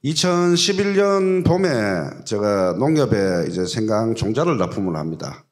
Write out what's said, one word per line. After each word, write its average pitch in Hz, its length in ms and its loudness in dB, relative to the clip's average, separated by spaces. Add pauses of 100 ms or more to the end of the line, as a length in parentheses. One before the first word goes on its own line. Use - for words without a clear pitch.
이천십일 175 920 2
년 190 480 2
봄에 175 260 0 (540)
제가 101 500 0
농협에 104 760 2
이제 92 160 -2
생강 110 480 0
종자를 123 440 0
납품을 92 380 -2
합니다. 78 560 -8